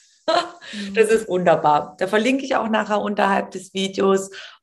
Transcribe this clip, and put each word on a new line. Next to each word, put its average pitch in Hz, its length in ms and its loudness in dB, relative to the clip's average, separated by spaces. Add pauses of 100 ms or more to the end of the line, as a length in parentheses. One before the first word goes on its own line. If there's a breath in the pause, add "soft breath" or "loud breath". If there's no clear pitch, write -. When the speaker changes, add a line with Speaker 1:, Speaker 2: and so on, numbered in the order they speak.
(720 loud breath)
Speaker 1:
Mhm. 202 200 -10
Speaker 2:
Das 214 160 4
ist 220 200 2
wunderbar. 160 680 2
Da - 80 -2
verlinke 247 360 0
ich 262 140 -2
auch 226 100 -2
nachher 214 320 0
unterhalb 202 520 0
des - 220 -16
Videos 190 560 0 (340 loud breath)